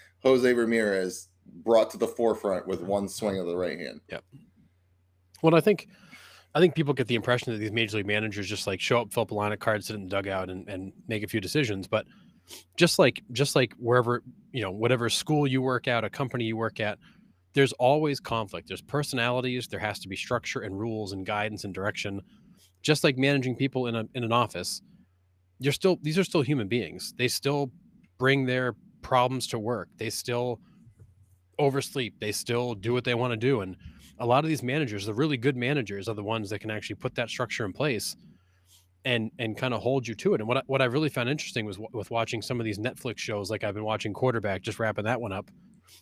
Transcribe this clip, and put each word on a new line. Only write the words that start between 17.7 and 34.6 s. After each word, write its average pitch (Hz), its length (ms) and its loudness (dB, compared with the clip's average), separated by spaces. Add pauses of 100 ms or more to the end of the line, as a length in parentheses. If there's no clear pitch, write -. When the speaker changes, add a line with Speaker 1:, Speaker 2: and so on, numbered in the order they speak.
Speaker 2:
always 143 460 2
conflict. 104 480 -4
There's - 140 -8
personalities. 123 840 -2
There 95 120 -6
has 104 200 -2
to 95 100 -14
be 95 60 -6
structure - 460 -4
and 98 160 -6
rules 107 360 -4
and 95 120 -8
guidance 104 380 -4
and 98 100 -6
direction. 98 480 -4 (600)
Just 151 240 2
like 135 120 4
managing 131 380 2
people 131 320 0
in 117 80 -2
a, 110 100 -2 (100)
in 123 80 -4
an 113 100 0
office, - 480 0 (800)
you're 135 140 0
still, 185 280 2
these 156 160 0
are 190 60 4
still 165 180 2
human 123 260 0
beings. 101 500 -4
They 123 100 2
still 143 440 0 (460)
bring 131 280 4
their 127 300 0 (260)
problems 123 460 2
to 117 120 -4
work. 107 380 -4
They 113 120 -6
still 120 500 -4 (1000)
oversleep. 135 600 0
They 107 120 -2
still 120 420 -2
do 107 200 -2
what 123 100 0
they 123 100 0
wanna 120 240 0
do. 120 240 2
And 92 160 -8 (420)
a 120 60 -4
lot 127 180 6
of 160 60 0
these 143 140 0